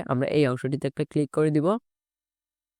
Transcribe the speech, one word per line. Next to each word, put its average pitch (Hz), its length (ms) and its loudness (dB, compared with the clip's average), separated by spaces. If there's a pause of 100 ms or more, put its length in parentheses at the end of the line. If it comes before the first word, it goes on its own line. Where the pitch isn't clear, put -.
আমরা 131 200 0
এই 151 200 2
অংশটিতে 135 400 -4
একটা 143 180 -4
ক্লিক 147 260 -2
করে 156 200 2
দিব। 151 160 2 (1120)